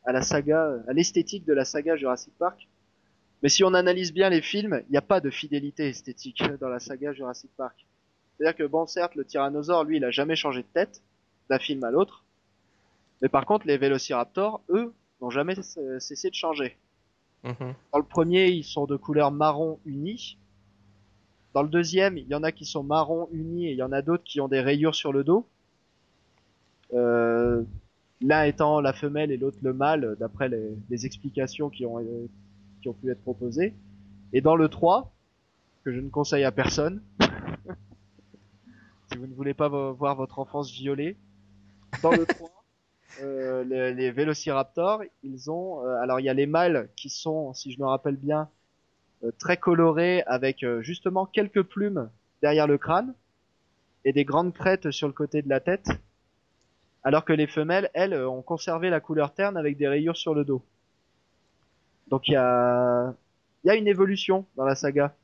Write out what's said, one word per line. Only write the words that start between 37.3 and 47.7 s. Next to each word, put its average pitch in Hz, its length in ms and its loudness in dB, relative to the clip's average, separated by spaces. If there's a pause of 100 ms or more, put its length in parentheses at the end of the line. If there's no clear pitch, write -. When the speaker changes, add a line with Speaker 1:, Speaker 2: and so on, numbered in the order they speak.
Speaker 1:
si 127 80 -10
vous 131 80 -12
ne 131 80 -16
voulez 139 200 -4
pas 147 140 0
vo-, 139 260 -2
voir 139 220 0
votre 131 220 -8
enfance 135 340 -6
violée, 139 440 -6 (840)
dans 165 100 6
le 165 140 4
<laughs> - 0 -
trois, - 380 -8 (580)
euh, 131 420 -4
les, 127 300 -2
les 127 160 -2
vélociraptors, 151 920 0 (220)
ils 135 260 -12
ont, 170 340 -6
euh, 127 160 -2
alors 127 200 0
il 135 40 -4
y 131 40 2
a 131 60 2
les 139 120 2
mâles 156 500 2
qui - 120 -14
sont, 156 460 -6
si 135 180 -12